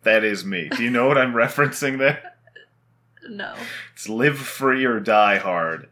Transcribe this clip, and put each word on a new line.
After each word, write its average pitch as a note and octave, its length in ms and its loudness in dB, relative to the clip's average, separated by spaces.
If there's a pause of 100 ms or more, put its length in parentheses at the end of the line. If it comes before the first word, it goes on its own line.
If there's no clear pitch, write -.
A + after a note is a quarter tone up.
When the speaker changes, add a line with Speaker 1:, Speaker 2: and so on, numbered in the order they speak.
Speaker 1:
That A2 220 4
is G2+ 200 -2
me. G2 240 -6
Do B2 160 -6
you A#2+ 60 -2
know B2 180 2
what C#3+ 80 4
I'm B2+ 160 2
<laughs> - 0 -
referencing C3+ 640 0
there? C#3 360 -2 (920)
Speaker 2:
No. G3+ 260 -12 (400)
Speaker 1:
It's - 140 -16
Live C3+ 300 0
Free C3 460 0
or A#2 160 0
Die G#2 380 4
Hard. E2+ 540 -4